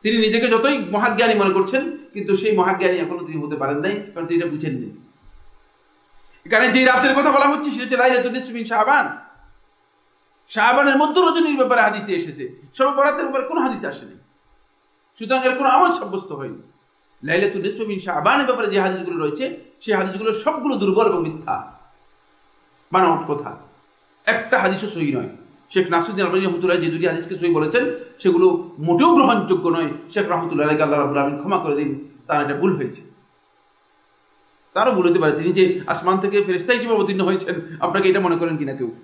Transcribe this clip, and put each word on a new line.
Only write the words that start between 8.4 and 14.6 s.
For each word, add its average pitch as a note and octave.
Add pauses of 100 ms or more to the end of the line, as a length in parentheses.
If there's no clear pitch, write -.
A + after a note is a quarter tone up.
মিন A3+
শাবান। A3 (1300)
শাবানের B3+
মধ্য D4+
রজনীর E4
ব্যাপারে B3+
হাদিসে G3
এসেছে, C#3+ (160)
শবে C4+
বরাতের C#4
ব্যাপারে C4+
কোনো D#4+
হাদিসে A3+
আসেনি, G2 (1040)